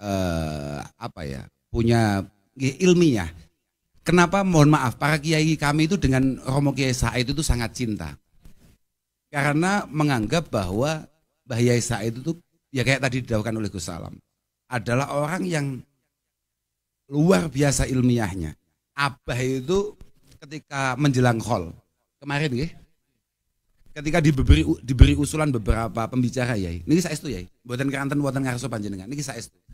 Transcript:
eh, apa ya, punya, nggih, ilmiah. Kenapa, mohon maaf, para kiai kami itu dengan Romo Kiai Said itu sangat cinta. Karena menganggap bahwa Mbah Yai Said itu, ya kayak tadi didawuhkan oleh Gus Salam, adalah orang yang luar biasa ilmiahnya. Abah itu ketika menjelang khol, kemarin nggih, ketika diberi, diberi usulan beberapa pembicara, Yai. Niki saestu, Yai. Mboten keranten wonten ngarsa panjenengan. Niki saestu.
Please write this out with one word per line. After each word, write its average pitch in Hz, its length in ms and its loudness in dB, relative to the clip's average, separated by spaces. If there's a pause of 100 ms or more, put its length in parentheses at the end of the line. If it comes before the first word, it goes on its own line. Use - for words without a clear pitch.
eh, 80 800 -4
apa - 400 -16
ya, 67 240 -10 (240)
punya, 113 560 2 (320)
nggih, 135 320 -2
ilmiah. 139 400 4 (720)
Kenapa, 175 400 4
mohon 156 320 6
maaf, 131 240 0
para 147 240 0
kiai 156 320 2
kami 151 320 0
itu 156 80 0
dengan 131 480 0
Romo 139 320 0
Kiai 131 160 0
Said 123 400 -2
itu 143 80 -4
sangat 120 400 -2
cinta. 90 400 -6 (1120)
Karena 151 560 0
menganggap 147 640 -2
bahwa 123 560 -2 (400)
Mbah 117 160 -4
Yai 120 160 4
Said 113 400 -4
itu, 151 160 -6 (400)
ya 127 80 -2
kayak 131 240 0
tadi 127 160 -2
didawuhkan 110 320 -4
oleh 107 160 -4
Gus 87 160 -10
Salam, - 320 -12 (480)
adalah 123 480 -4
orang 156 320 -4
yang 151 200 -2 (1500)
luar 170 320 4
biasa 135 400 0
ilmiahnya. 113 720 0 (400)
Abah 139 400 -4
itu 135 560 -2 (480)
ketika 139 560 -6
menjelang 123 400 4
khol, 98 320 -4 (520)
kemarin 143 320 -4
nggih, 139 160 -4 (1300)
ketika 151 260 2
diberi, 147 400 6 (240)
diberi 135 320 8
usulan 151 320 0
beberapa 113 560 -2
pembicara, 123 480 -2
Yai. 87 320 -6
Niki 170 160 2
saestu, 156 240 -6
Yai. 92 240 -10 (160)
Mboten 127 240 -4
keranten 139 320 -4
wonten 135 240 -2
ngarsa 127 240 -4
panjenengan. 104 400 -8
Niki 143 160 -8
saestu. 113 320 -14 (160)